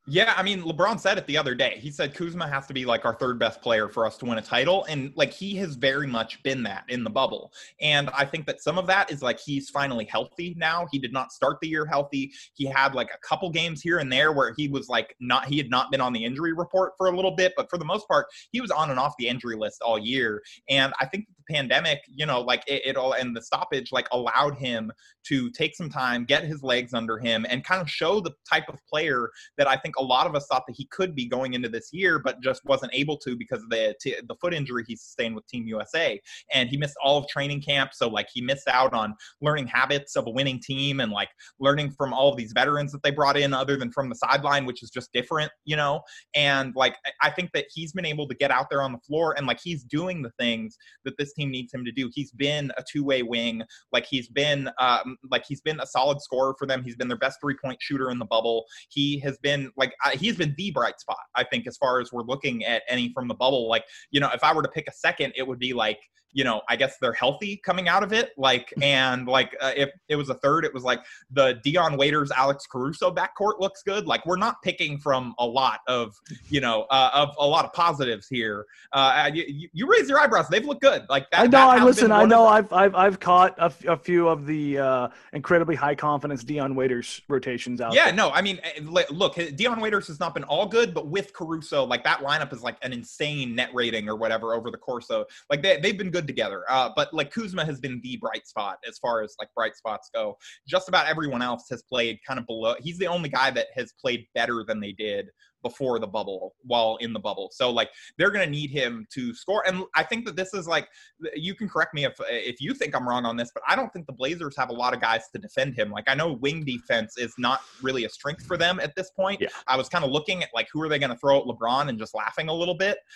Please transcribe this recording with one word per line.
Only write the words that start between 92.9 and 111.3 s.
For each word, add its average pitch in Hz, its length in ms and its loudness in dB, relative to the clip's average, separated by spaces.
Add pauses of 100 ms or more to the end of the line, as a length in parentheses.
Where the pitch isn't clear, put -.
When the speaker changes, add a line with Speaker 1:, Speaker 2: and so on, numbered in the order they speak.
Speaker 1:
insane 131 640 -6
net 123 180 0
rating 113 360 0
or 110 60 -2
whatever 113 380 0
over 117 180 -4
the 113 60 -12
course 120 320 -8
of, 110 160 -2 (240)
like, 147 140 0
they, 190 160 6
they've 190 180 0
been 190 140 -6
good 165 160 -2
together. 101 420 -4
Uh, 127 260 2
but, 147 180 0
like, 160 180 -4
Kuzma 185 340 -6
has 147 140 -6
been 127 240 -8
the 123 140 -10
bright 110 300 -6
spot 101 300 -6 (100)
as 113 100 -14
far 117 260 -2
as, 104 160 -10
like, 107 160 -10
bright 110 200 -2
spots - 380 -8
go. 107 240 -4 (300)
Just 180 220 -2
about 170 180 4
everyone 151 340 -2
else 123 280 -4
has 120 140 -8
played 117 440 -2
kind 131 120 -6
of 120 60 -10
below. 113 340 -2
He's 170 180 -10
the 180 100 -2
only 170 220 -2
guy 131 220 2
that 123 240 0
has 123 240 -6
played 120 260 -2 (100)
better 117 320 0
than 110 120 -2
they 104 120 -8
did 101 360 -4 (360)
before 123 360 -2
the 110 80 -4
bubble, 98 540 -6
while 117 400 2
in 117 120 -6
the 107 60 -6
bubble. 98 320 -6
So, - 200 0
like, 113 180 2 (280)
they're 185 120 4
gonna 202 160 0
need 147 240 -6
him 120 440 -4
to 123 200 -6
score. 202 340 -2
And 185 160 -2 (120)
I 156 80 6
think 233 220 -6
that 185 100 -10
this 185 180 -6
is, 180 140 -6
like, 156 200 0 (340)
th-, 160 140 -8